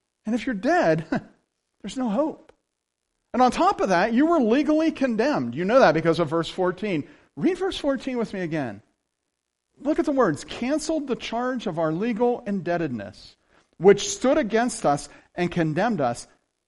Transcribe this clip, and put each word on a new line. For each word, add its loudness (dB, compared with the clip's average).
And -4
if -4
you're -2
dead, 2
<laughs> -12
there's -10
no -2
hope. -2
And 2
on 6
top 0
of 0
that, 2
you 4
were 4
legally 2
condemned. -2
You -4
know 4
that 6
because 2
of 2
verse -2
fourteen. -2
Read 0
verse -4
fourteen -4
with -4
me -6
again. -6
Look -2
at 0
the -2
words, 0
"Canceled -4
the -4
charge -6
of -6
our 0
legal -2
indebtedness, -6
which 6
stood 0
against -2
us 0
and -2
condemned 0
us." -2